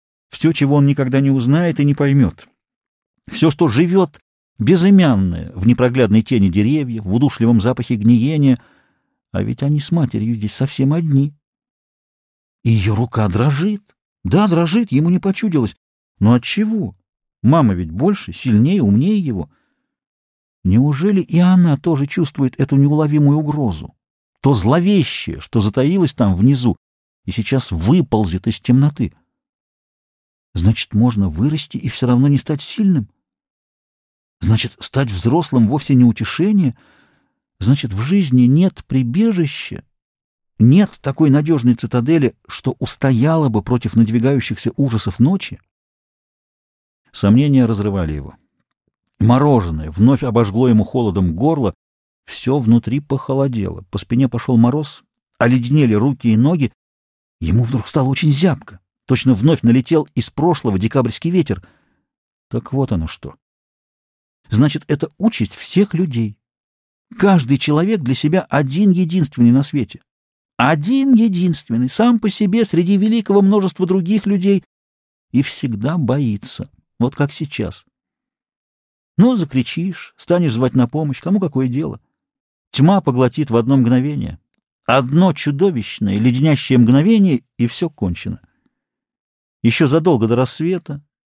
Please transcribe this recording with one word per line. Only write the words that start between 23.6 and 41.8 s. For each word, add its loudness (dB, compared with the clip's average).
То 2
зловещее, 0
что -4
затаилось 0
там 0
внизу 2
и -10
сейчас -4
выползет 0
из -4
темноты. 0
Значит, 0
можно 2
вырасти -4
и -6
всё -4
равно 2
не 2
стать -6
сильным? -2
Значит, -2
стать -4
взрослым 0
вовсе -2
не 6
утешение? 0
Значит, 0
в -6
жизни 2
нет 2
прибежища, -4
нет 4
такой 0
надёжной 2
цитадели, 0